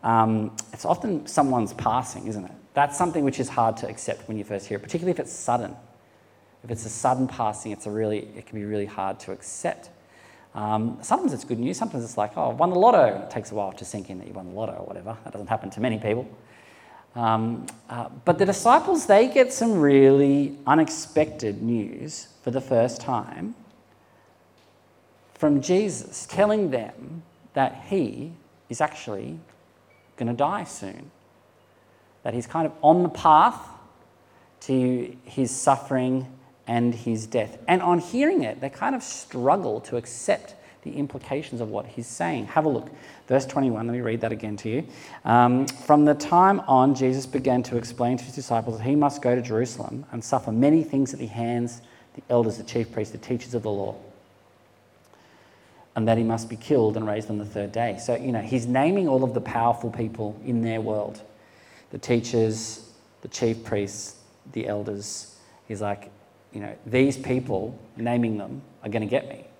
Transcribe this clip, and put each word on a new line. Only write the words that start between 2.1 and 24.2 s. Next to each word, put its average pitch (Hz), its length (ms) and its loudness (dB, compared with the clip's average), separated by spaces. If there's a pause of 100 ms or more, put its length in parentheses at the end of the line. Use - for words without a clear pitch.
isn't 104 160 -8
it? - 80 -16 (220)
That's 139 220 0
something 170 280 0
which 135 160 0
is 123 80 -2
hard 113 300 2
to - 100 -8
accept - 400 -8
when 110 80 -6
you 104 80 -6
first 101 220 -8
hear 104 100 -4
it, 98 60 -6
particularly 175 280 -4
if 170 80 0
it's - 140 -6
sudden. 120 420 -2 (880)
If 120 80 -12
it's 110 160 -8
a 110 40 -10
sudden 131 360 0
passing, 110 460 -4
it's - 140 -12
a 107 40 -8
really, 107 460 -4
it - 100 -18
can 110 120 -12
be 104 60 -8
really 104 220 -4
hard 98 340 -6
to - 120 -12
accept. - 580 -10 (640)
Um, 107 460 -2
sometimes 311 320 0
it's 123 120 -8
good 120 140 -4
news, 143 180 -2
sometimes 156 280 -6
it's 110 120 -10
like, 104 200 -2
"Oh, 147 140 0
won 151 200 2
the 180 80 2
lotto." 180 460 6
It - 60 -14
takes 110 200 -8
a 107 40 -14
while 101 180 -4
to - 120 -14
sink 98 260 -10
in 95 80 -12
that 92 80 -16
you 92 60 -16
won 95 140 -12
the 90 80 -14
lotto 110 200 -6
or 85 120 -12
whatever. 98 380 -12
That - 80 -14
doesn't 104 160 -12
happen 107 220 -4
to 104 100 -10
many 110 180 0
people. 110 300 -2 (880)
Um, 113 500 0 (240)
uh, 120 180 -8 (160)
but 175 140 4
the 196 80 4
disciples, 254 600 4
they 220 220 8
get 254 240 4
some 220 280 2
really 139 760 8 (100)
unexpected 147 960 0
news 117 680 -4 (140)
for 131 80 -4
the 127 100 -2
first 127 400 2
time 135 540 -6 (1800)